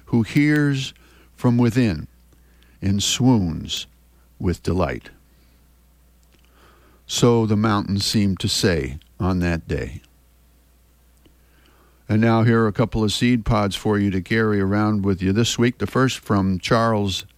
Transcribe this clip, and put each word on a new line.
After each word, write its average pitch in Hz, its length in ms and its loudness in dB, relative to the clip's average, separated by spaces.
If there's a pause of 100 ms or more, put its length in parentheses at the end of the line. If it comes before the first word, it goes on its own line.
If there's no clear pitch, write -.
who 117 180 2
hears 147 720 0 (420)
from 120 220 0
within 117 500 2 (760)
and 98 200 0
swoons 101 880 0 (520)
with 87 220 -2
delight. 82 480 -4 (2000)
So 117 380 2
the 104 120 0
mountains 104 480 -2
seemed 101 360 0
to 107 60 -2
say 76 520 -2 (200)
on 92 200 0
that 85 280 -2
day. - 340 -8 (2000)
And 107 140 0
now 113 220 4
here 113 200 4
are 110 40 2
a 101 60 -2
couple 110 300 -2
of 104 80 0
seed 123 340 0
pods 104 300 0
for 104 240 0
you 101 120 0
to 92 100 -2
carry 110 380 0
around 104 460 0
with 95 160 0
you 95 120 0
this 113 260 0
week. 120 180 2
The 101 100 -4
first 127 320 -2
from 95 400 0
Charles 110 680 0 (120)